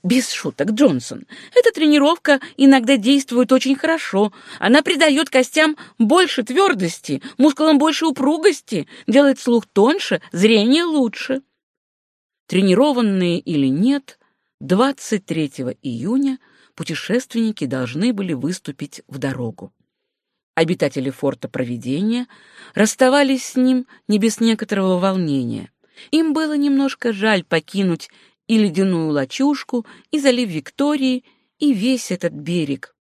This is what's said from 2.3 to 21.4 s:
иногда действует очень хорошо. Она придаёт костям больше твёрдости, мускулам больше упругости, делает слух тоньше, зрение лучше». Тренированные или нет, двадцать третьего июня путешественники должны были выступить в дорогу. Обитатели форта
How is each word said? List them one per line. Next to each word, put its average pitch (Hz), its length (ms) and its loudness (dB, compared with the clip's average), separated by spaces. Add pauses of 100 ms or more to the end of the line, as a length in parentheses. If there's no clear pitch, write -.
иногда 269 400 6
действует 247 540 2
очень 262 240 2
хорошо. 240 580 -2 (260)
Она 254 220 4
придаёт 294 480 0
костям 302 480 2 (220)
больше 277 420 2
твёрдости, 220 800 -2 (160)
мускулам 302 400 4
больше 311 300 0
упругости, 285 800 -2 (180)
делает 269 340 4
слух 233 280 0
тоньше, 226 540 0 (100)
зрение 220 540 2
лучше». 269 580 -4 (1080)
Тренированные 196 880 2
или 143 280 -2
нет, 233 520 -2 (400)
двадцать 202 680 -2
третьего 147 440 -6
июня 220 680 -4 (380)
путешественники 214 920 -6
должны 131 460 -4
были 196 220 -6
выступить 143 720 -10
в 135 120 -14
дорогу. 123 520 -8 (840)
Обитатели 143 580 -2
форта 127 360 -6